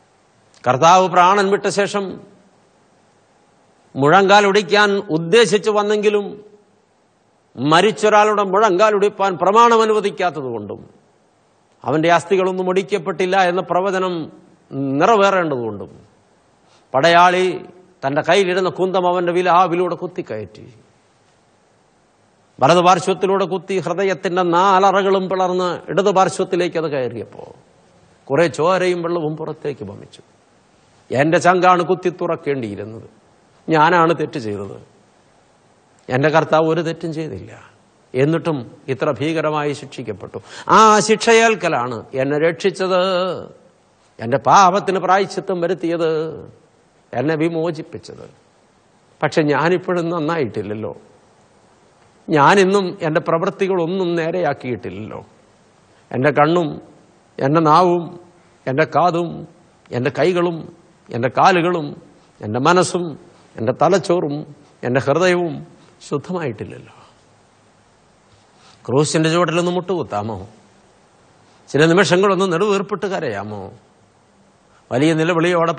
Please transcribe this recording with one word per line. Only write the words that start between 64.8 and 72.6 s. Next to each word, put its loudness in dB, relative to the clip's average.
എൻ്റെ 0
ഹൃദയവും 0
ശുദ്ധമായിട്ടില്ലല്ലോ. -10
ക്രൂശിൻ്റെ 2
ചുവട്ടിലൊന്ന് 0
മുട്ടുകുത്താമോ? -6
ചില 2
നിമിഷങ്ങളൊന്ന് 2
നെടുവീർപ്പിട്ട് -2